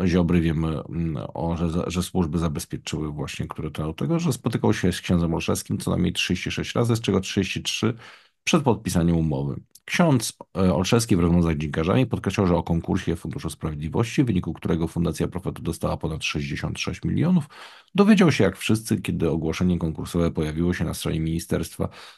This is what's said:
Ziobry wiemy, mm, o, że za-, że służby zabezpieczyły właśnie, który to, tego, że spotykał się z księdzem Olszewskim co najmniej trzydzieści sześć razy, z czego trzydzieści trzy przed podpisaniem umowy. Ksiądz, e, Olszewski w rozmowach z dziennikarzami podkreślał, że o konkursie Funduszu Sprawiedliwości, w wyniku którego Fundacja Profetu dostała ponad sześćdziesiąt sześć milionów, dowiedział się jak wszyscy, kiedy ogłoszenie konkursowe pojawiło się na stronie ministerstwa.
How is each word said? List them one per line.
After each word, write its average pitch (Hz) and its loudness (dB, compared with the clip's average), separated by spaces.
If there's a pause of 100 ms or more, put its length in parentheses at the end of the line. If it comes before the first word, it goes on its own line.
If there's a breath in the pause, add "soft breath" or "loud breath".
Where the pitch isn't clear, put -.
Ziobry 87 4
wiemy, 80 0
mm, 80 -4 (160)
o, 85 -4
że 85 0
za-, 85 -2
że 87 -2
służby 87 0
zabezpieczyły 78 -4
właśnie, 76 -6
który 78 -8
to, 78 -4
tego, 160 -2
że 170 0
spotykał - 0
się 90 0
z - -4
księdzem 85 2
Olszewskim 90 -4
co - -4
najmniej 87 0
trzydzieści - -2
sześć - -6
razy, 117 2
z 117 -2
czego 98 2
trzydzieści - -2
trzy - -2 (500 loud breath)
przed 165 2
podpisaniem 92 2
umowy. 71 0 (260)
Ksiądz, 151 2 (200)
e, 92 4
Olszewski 110 2
w 87 4
rozmowach 85 4
z - -6
dziennikarzami 80 0
podkreślał, 95 0
że 87 4
o 85 0
konkursie 85 -2
Funduszu 80 -8
Sprawiedliwości, 80 -2
w - 2
wyniku 90 0
którego 85 -2
Fundacja 80 -2
Profetu 71 -8
dostała 82 -4
ponad 78 -6
sześćdziesiąt 73 -4
sześć - -8
milionów, 143 2 (460 loud breath)
dowiedział 196 6
się 117 4
jak - 2
wszyscy, 110 0
kiedy 85 0
ogłoszenie 82 0
konkursowe 82 0
pojawiło 82 0
się 87 -2
na - -2
stronie 80 -4
ministerstwa. 82 -2 (280 loud breath)